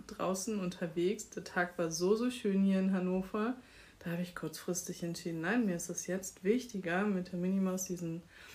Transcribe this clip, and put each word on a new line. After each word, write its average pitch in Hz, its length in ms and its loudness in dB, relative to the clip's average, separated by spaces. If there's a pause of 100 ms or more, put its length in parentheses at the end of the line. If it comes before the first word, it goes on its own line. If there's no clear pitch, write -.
draußen 190 540 -2
unterwegs, 180 720 -2
der 180 120 -10
Tag 175 360 -2
war 170 100 2
so, 175 260 4
so 240 140 2
schön 196 340 2
hier 196 140 6
in 190 160 4
Hannover. 190 600 0 (420)
Da 175 140 -6
habe 170 100 0
ich 175 140 -6
kurzfristig - 680 -6
entschieden, 170 400 -4
nein, 220 240 2
mir 180 100 2
ist 165 140 -4
es - 160 -6
jetzt 190 380 -4
wichtiger, 190 600 2
mit 185 280 0
der 180 80 -2
Minimaus 185 460 2
diesen, 170 360 -4 (340)